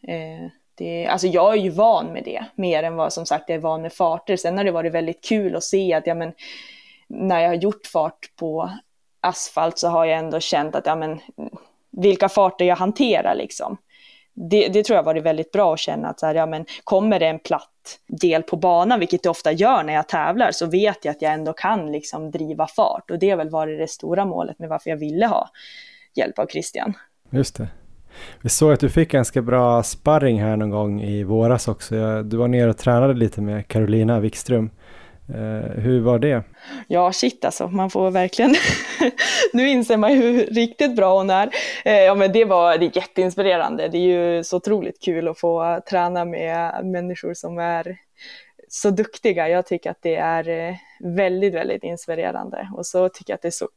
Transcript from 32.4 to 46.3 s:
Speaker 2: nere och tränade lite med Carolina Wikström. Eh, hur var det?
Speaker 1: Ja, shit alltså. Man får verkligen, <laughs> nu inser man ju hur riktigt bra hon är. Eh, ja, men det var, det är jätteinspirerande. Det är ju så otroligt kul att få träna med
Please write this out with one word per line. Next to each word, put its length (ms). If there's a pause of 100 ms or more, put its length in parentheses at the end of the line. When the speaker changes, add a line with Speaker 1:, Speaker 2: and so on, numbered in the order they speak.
Speaker 2:
nere 220
och 80
tränade 360
lite 260
med 280
Carolina 520
Wikström. 500 (640)
Eh, 360 (100)
hur 200
var 180
det? 240 (460)
Speaker 1:
Ja, 240
shit 320
alltså. 240
Man 220
får 200
verkligen, 440 (500)
<laughs> 480
nu 160
inser 280
man 160
ju 80
hur 260
riktigt 500
bra 220
hon 120
är. 200 (340)
Eh, 160
ja, 140
men 180
det 120
var, 340
det 80
är 100
jätteinspirerande. 920
Det 100
är 380
ju 80
så 120
otroligt 460
kul 260
att 100
få 420 (100)
träna 340
med 600